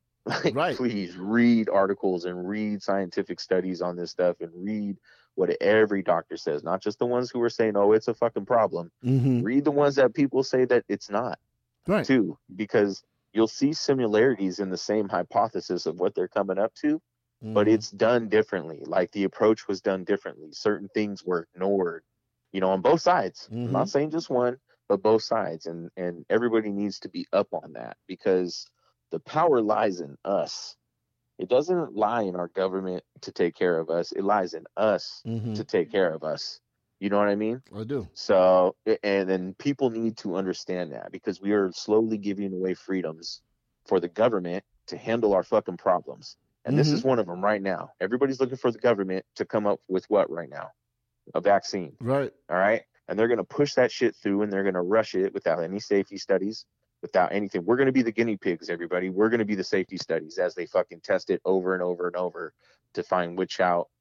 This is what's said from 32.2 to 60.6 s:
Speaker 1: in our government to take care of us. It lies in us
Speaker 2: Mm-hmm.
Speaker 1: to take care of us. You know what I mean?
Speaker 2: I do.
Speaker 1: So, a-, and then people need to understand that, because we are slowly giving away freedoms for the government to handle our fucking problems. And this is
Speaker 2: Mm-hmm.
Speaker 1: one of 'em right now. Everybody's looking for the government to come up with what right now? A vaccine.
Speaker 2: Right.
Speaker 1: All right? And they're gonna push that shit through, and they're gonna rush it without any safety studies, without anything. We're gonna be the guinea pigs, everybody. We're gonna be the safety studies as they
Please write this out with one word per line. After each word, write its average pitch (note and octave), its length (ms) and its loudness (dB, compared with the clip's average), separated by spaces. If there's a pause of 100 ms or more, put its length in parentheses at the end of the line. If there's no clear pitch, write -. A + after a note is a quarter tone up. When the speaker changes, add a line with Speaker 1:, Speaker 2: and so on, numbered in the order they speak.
Speaker 1:
in F2+ 120 -4
our F2 120 -4
government F#2 560 -4 (180)
to F#2+ 100 -14
take - 240 0
care F2 240 2
of D#2+ 120 -6
us. E2+ 200 -2
It G2 120 -6
lies G2 320 0
in E2 80 -12 (140)
us G2+ 500 0
Speaker 2:
Mm-hmm. A2+ 260 -6
Speaker 1:
to G#2+ 100 -6
take F2 280 -2
care F#2 220 2
of D#2+ 100 -10
us. - 360 -8 (400)
You G2 100 -2
know G2+ 100 2
what G#2 80 4
I G2+ 80 2
mean? A2 260 -4 (160)
Speaker 2:
I A2 60 -8
do. A#2 300 -6
Speaker 1:
So, F#2 600 4 (120)
a-, A2 180 0
and G2 240 0
then F#2 300 -2
people C#3 320 0
need A2+ 260 -4
to F#2 180 -6
understand F2+ 580 -4
that, G1+ 180 -14
because F#2+ 300 -8
we G2+ 100 -2
are G2 220 2
slowly A2 440 2
giving G2 360 -6
away F#2 200 -2
freedoms E2 680 -8 (440)
for F#2+ 140 2
the E2+ 80 -6
government F#2+ 560 -2 (240)
to F2+ 100 -12
handle A2+ 360 0
our F2+ 100 2
fucking G2 340 -2
problems. - 600 -4 (280)
And C#3 120 0
this D3+ 120 4
is D3 120 0
Speaker 2:
Mm-hmm. C3 80 0
Speaker 1:
one B2 100 4
of F2+ 100 -2
'em F2+ 140 -8
right G#2 180 0
now. F2 380 -6
Everybody's B2+ 400 -2
looking C3 180 -2
for B2 140 0
the A2+ 80 -8
government G2 460 0 (100)
to C#3 100 -4
come G#2 220 -2
up G2+ 120 0 (100)
with F#2 200 -2
what G2+ 220 4
right D#2+ 180 -8
now? C#2+ 220 -12 (640)
A F2 60 -2
vaccine. F#2+ 580 0
Speaker 2:
Right. C3 320 -2 (180)
Speaker 1:
All F2 80 -2
right? G2+ 260 2 (240)
And F#2+ 120 -4
they're A2+ 80 4
gonna A2+ 160 2
push - 300 -2
that B2 180 4
shit - 240 0
through, G2+ 280 0
and G#2 80 -2
they're G2 120 -2
gonna F#2 180 0
rush G#2 340 2
it F#2+ 180 0
without F2 280 0
any F#2 180 -4
safety G2+ 380 -2
studies, G2 480 -2 (360)
without F2+ 320 0
anything. F#2+ 320 -4
We're A#2 100 4
gonna C3+ 160 2
be C3 100 2
the A2+ 120 0
guinea A2+ 240 0
pigs, F2 320 -4
everybody. F2 400 -4
We're G2+ 200 2
gonna A#2 160 2
be G#2 100 -2
the F#2 80 -4
safety F#2+ 340 -4
studies D#2+ 400 -6
as F2+ 180 -2
they F2 100 -6